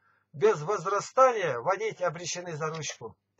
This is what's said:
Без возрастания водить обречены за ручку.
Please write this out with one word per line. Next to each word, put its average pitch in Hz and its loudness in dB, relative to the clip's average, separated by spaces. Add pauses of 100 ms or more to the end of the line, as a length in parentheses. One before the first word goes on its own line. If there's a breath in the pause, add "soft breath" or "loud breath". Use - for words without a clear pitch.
(320)
Без 156 4
возрастания 196 2
водить 190 -2
обречены 175 -4
за 156 -4
ручку. 151 -10 (220)